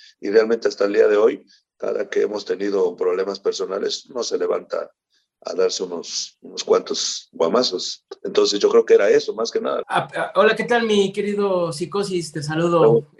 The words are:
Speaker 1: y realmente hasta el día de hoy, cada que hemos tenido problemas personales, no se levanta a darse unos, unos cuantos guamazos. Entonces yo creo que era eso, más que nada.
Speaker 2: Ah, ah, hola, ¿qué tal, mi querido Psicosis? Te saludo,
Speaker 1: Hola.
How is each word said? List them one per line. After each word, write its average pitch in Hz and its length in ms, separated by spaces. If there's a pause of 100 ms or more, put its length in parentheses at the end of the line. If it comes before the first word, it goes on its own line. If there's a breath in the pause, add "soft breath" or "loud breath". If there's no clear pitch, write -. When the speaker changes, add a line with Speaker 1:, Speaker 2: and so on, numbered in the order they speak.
(200 soft breath)
Speaker 1:
y 101 100
realmente 110 380
hasta 101 160
el 101 100
día 110 140
de 104 80
hoy, 110 300 (320 soft breath)
cada 107 320
que 101 140
hemos 101 200
tenido 92 540
problemas 95 420
personales, 98 720
no 120 140
se 98 140
levanta - 540 (540)
a - 80
darse 92 300
unos, - 580
unos - 240
cuantos - 680
guamazos. 90 760 (200)
Entonces 101 340
yo 101 100
creo 113 140
que 113 120
era 104 140
eso, 135 240
más 113 160
que - 120
nada. 131 260
Speaker 2:
Ah, - 260
ah, 165 220
hola, 214 180
¿qué 202 120
tal, 233 200
mi 202 280
querido 196 580
Psicosis? 175 640
Te 156 100
saludo, 160 380
Speaker 1:
Hola. 113 260 (120)